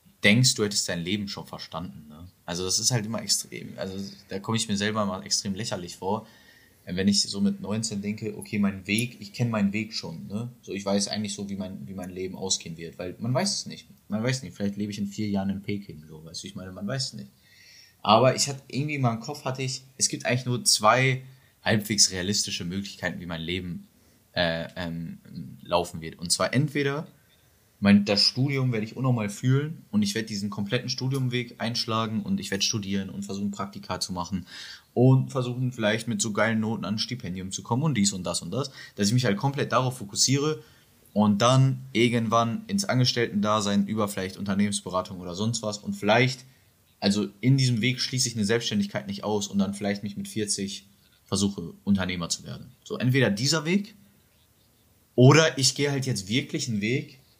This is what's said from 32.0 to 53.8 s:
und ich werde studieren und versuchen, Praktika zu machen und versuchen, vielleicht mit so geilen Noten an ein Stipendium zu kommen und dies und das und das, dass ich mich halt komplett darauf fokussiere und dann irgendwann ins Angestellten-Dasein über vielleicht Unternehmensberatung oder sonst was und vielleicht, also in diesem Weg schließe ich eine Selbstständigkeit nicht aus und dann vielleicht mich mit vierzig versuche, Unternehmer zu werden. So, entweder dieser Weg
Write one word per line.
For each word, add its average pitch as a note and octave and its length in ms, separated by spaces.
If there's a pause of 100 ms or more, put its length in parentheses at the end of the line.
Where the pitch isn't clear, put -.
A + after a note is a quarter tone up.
und G2 160
ich - 100
werde G2 140
studieren G2 460
und G2+ 140
versuchen, G2+ 280
Praktika G2 480
zu - 140
machen F2+ 340 (460)
und C3 380
versuchen, B2 400
vielleicht A2 360
mit G#2+ 140
so A2 120
geilen A2 260
Noten A2 260
an G2+ 100
ein A2 40
Stipendium F#2 520
zu - 100
kommen A#2 220
und D#3 120
dies G2 180
und F#2 100
das E2+ 180
und E2+ 100
das, C3+ 200 (240)
dass G#2 120
ich G#2+ 60
mich B2+ 120
halt G2+ 120
komplett C3+ 340
darauf B2+ 260
fokussiere C#3+ 640 (520)
und G#2 280
dann C3 500
irgendwann A#2 760
ins G2+ 180
Angestellten-Dasein G#2+ 1000
über G#2+ 200
vielleicht F#2+ 300
Unternehmensberatung G2+ 840
oder F2+ 160
sonst A2+ 260
was G#2 160
und G2+ 160
vielleicht, A#2 520 (560)
also G2+ 260 (140)
in C3 160
diesem B2 240
Weg B2+ 180
schließe B2 300
ich A2+ 60
eine G#2+ 100
Selbstständigkeit G#2+ 640
nicht G2+ 180
aus G#2 220
und G2+ 120
dann G2 140
vielleicht G2+ 300
mich G#2 120
mit G2+ 140
vierzig G2+ 580 (380)
versuche, G2 480 (100)
Unternehmer F#2 460
zu - 160
werden. - 260 (140)
So, - 120
entweder B2+ 320
dieser C3+ 360
Weg F#3+ 300 (1200)